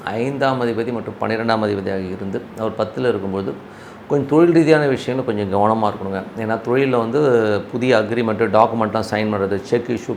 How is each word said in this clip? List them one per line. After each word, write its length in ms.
ஐந்தாம் 560
அதிபதி 320
மற்றும் 280
பன்னிரெண்டாம் 400
அதிபதியாக 400
இருந்து 420
அவர் 200
பத்துல 300
இருக்கும்போது 440
கொஞ்சம் 200
தொழில் 240
ரீதியான 340
விஷயங்கள் 480
கொஞ்சம் 180
கவனமா 340
இருக்கணுங்க. 360
ஏன்னா, 280
தொழில்ல 320
வந்து 220
புதிய 260
அக்ரிமெண்ட்டு, 540
டாக்குமெண்ட்லாம் 580
சைன் 240
பண்றது, 260
செக் 280
இஷ்யூ 280